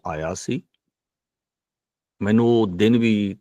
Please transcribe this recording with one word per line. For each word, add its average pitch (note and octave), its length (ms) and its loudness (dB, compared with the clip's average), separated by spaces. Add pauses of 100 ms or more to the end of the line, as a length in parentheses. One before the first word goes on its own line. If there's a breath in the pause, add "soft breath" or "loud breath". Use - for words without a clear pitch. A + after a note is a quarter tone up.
ਆਇਆ D#2+ 280 -8
ਸੀ। - 280 -8 (1600)
ਮੈਨੂੰ A#2 380 2
ਉਹ A2 60 2
ਦਿਨ G#2 320 2
ਵੀ G#2 420 0